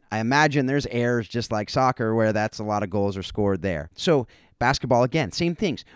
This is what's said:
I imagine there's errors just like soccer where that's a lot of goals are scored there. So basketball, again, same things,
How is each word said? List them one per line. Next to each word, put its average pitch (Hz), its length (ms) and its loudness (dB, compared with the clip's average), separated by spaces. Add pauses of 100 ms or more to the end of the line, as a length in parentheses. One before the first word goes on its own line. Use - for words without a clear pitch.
(120)
I 107 60 -2
imagine 135 480 2
there's 139 200 0
errors 120 400 0
just 117 240 -6
like 107 200 -4
soccer 123 440 0
where 110 180 4
that's 107 260 -2
a 110 60 -6
lot 104 180 0
of 98 80 -4
goals 101 260 0
are 95 60 -6
scored 98 400 -2
there. 80 320 -4
So 143 320 2 (320)
basketball, 123 460 2
again, 131 280 -2
same 170 220 -2
things, 151 300 -4 (120)